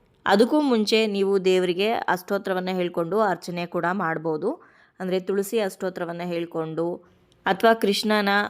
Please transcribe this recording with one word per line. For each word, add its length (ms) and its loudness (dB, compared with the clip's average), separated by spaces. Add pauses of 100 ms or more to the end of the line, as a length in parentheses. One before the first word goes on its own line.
(260)
ಅದಕ್ಕೂ 340 4
ಮುಂಚೆ 460 2
ನೀವು 380 0
ದೇವರಿಗೆ 480 2
ಅಷ್ಟೋತ್ತರವನ್ನ 800 -2
ಹೇಳ್ಕೊಂಡು 480 -2
ಅರ್ಚನೆ 460 -2
ಕೂಡ 260 -4
ಮಾಡ್ಬೋದು. 840 -4 (240)
ಅಂದ್ರೆ 200 -2
ತುಳಸಿ 380 -2
ಅಷ್ಟೋತ್ತರವನ್ನ 680 -6
ಹೇಳ್ಕೊಂಡು 680 -4 (520)
ಅಥವಾ 280 4
ಕೃಷ್ಣನ 540 0 (220)